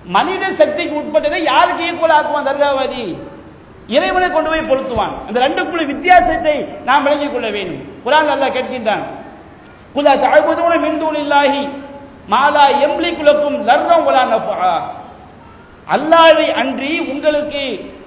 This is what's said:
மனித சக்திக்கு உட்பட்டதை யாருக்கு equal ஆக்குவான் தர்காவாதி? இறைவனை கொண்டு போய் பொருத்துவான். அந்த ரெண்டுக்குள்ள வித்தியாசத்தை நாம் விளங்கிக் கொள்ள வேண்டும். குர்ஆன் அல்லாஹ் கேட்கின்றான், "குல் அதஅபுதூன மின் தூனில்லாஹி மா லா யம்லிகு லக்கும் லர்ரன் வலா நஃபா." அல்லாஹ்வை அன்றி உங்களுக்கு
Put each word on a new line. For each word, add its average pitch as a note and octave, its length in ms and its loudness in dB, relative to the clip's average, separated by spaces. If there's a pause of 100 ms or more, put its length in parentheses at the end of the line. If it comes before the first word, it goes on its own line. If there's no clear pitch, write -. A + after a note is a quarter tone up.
மனித D#4 480 0
சக்திக்கு D4+ 460 0
உட்பட்டதை D4+ 380 0
யாருக்கு E4 480 2
equal E4 260 0
ஆக்குவான் D4 360 2
தர்காவாதி? C4 720 -2 (720)
இறைவனை F4+ 440 0
கொண்டு D#4 200 -2
போய் D#4+ 160 -2
பொருத்துவான். A#3+ 460 -2 (140)
அந்த B3 220 2
ரெண்டுக்குள்ள E4 380 -4
வித்தியாசத்தை D#4 840 2 (160)
நாம் C4+ 180 2
விளங்கிக் C#4+ 300 0
கொள்ள A3+ 180 -4
வேண்டும். F3+ 540 -10
குர்ஆன் D4+ 280 2
அல்லாஹ் C4+ 220 -2
கேட்கின்றான், A3 480 -4 (920)
"குல் C#4+ 100 0
அதஅபுதூன D4+ 760 2
மின் D#4 220 -2
தூனில்லாஹி C#4+ 680 0 (580)
மா B3+ 220 2
லா D4 200 4
யம்லிகு D#4 540 0
லக்கும் C#4+ 420 2
லர்ரன் D#4 400 2
வலா C4 200 2
நஃபா." F#3+ 560 -2 (1080)
அல்லாஹ்வை D#4 640 4
அன்றி C4 440 -4
உங்களுக்கு C#4+ 960 -4 (140)